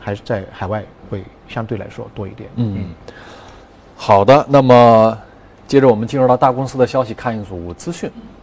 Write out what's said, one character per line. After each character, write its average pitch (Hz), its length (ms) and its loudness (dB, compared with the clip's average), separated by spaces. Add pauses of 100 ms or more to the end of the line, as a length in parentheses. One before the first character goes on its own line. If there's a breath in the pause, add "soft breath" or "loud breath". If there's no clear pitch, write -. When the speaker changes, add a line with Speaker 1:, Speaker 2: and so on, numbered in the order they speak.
Speaker 1:
还 101 140 -8
是 101 100 -14
在 104 260 -6
海 - 160 -12
外 104 160 -8 (280)
会 98 120 -10 (240)
相 113 200 -10
对 113 100 -8
来 - 140 -12
说 110 240 -16
多 101 120 -12
一 98 40 -14
点。 104 260 -20
Speaker 2:
嗯。 101 300 -6 (1080 loud breath)
好 98 280 -2
的， 135 240 4
那 139 140 4
么 117 560 6 (500)
接 139 140 2
着 131 80 4
我 117 60 4
们 110 120 -4
进 139 140 -6
入 127 80 2
到 127 80 4
大 131 160 0
公 127 140 -6
司 135 100 -12
的 127 100 2
消 131 160 -2
息， 110 120 -8
看 117 220 -8
一 104 60 -10
组 87 300 -12
资 - 180 -12
讯， - 200 -10 (320)